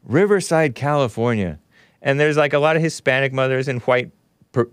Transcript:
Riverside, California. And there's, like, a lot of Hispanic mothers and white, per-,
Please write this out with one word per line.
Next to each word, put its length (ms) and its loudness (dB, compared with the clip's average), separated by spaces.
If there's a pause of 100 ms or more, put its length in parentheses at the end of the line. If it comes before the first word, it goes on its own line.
Riverside, 680 2
California. 840 -2 (420)
And 160 0
there's, 200 2
like, 160 0
a 60 2
lot 180 2
of 40 0
Hispanic 520 -2
mothers 340 -2
and 140 -6
white, 300 0 (420)
per-, 200 0